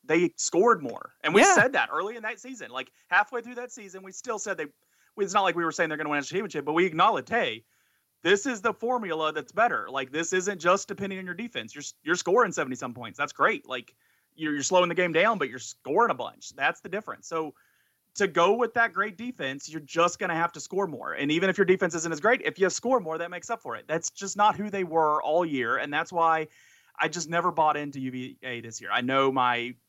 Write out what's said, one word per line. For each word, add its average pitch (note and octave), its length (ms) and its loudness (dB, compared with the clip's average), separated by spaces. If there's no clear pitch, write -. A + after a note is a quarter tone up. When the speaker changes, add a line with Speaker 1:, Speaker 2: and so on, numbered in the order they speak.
Speaker 1:
they E3+ 300 2
scored F#3+ 480 2
more. - 400 -10
And D#3 100 0
we G#3 100 8
Speaker 2:
Yeah. F#4+ 120 8
Speaker 1:
said C4 200 6
that B2+ 180 2
early G3 240 -4
in A3 80 -12
that A3+ 160 -8
season. G#3+ 320 -14
Like, C3 180 -10
halfway G#3 340 2
through A#3+ 140 -16
that A#3+ 160 -12
season, F#3+ 320 -16
we F#3+ 80 -16
still G#3+ 300 -8
said F#3+ 180 -4
they, D3+ 80 -6
it's G3 160 0
not G3+ 100 4
like F3 120 2
we E3+ 100 0
were D#3+ 60 0
saying D#3+ 200 0
they're D3+ 60 -4
gonna D3 140 -4
win D3 80 2
a C#3 40 -2
championship, E3 420 -6
but D3 80 -2
we F3+ 140 4
acknowledged, E3+ 420 2
"Hey, D#3 340 -2
this G3 220 4
is A#3+ 160 -4
the A3 140 -2
formula F3+ 580 -2
that's D3+ 200 -8
better." D#3+ 380 0
Like, C3 220 -6
this E3 220 -2
isn't F#3 260 -2
just F3+ 280 2
depending G3 300 -6
on F#3 60 -10
your F3+ 100 -8
defense. E3 400 -10
You're D3 60 -14
s-, - 220 -14
you're E3 140 0
scoring F#3+ 360 4
seventy-some C3 400 -6
points. A2+ 260 -14
That's D3 140 -4
great. D#3+ 340 0
Like, B2 280 -10
you're, D#3 180 -4
you're C#3+ 100 -2
slowing F3+ 280 4
the E3+ 40 -2
game F3 180 2
down, G3 260 4
but C#3 100 -2
you're B2 100 -12
scoring F#3 520 0
a C#3+ 40 0
bunch. - 400 -10
That's D3 260 -2
the E3+ 100 -14
difference. F3+ 360 -8
So D#3+ 280 -4
to G3+ 100 2
go F3 280 4
with A#3 200 0
that A#3 180 2
great G3 240 -4
defense, D3+ 520 -8
you're D#3 120 -10
just E3 380 0
gonna F3+ 160 -2
have E3+ 180 0
to D3+ 80 -14
score F#3+ 260 -2
more. A#2+ 260 -8
And C#3 180 -2
even F3 200 2
if - 60 -2
your F#3+ 100 4
defense F#3 280 2
isn't E3 180 -4
as D3 80 -4
great, A3 220 2
if - 160 -4
you F#3 100 4
score B3 300 0
more, E3 200 -4
that E3+ 120 -6
makes F3 200 -12
up A#3 120 -6
for A2+ 140 -8
it. - 100 -14
That's E3 240 -2
just G3 260 -10
not G#3 200 4
who G3+ 140 -6
they F#3+ 140 -2
were D#3 380 2
all E3 220 2
year, C3 320 0
and D3 160 -4
that's D#3+ 200 -4
why D#3+ 360 2
I D#3+ 100 0
just D#3 200 -6
never E3+ 240 0
bought D3+ 240 4
into C#3+ 240 -6
U C3 100 -4
V B2+ 320 -10
A B2 180 -8
this A2+ 200 -14
year. G2 100 -10
I A#2+ 120 0
know C3+ 280 2
my B2 440 0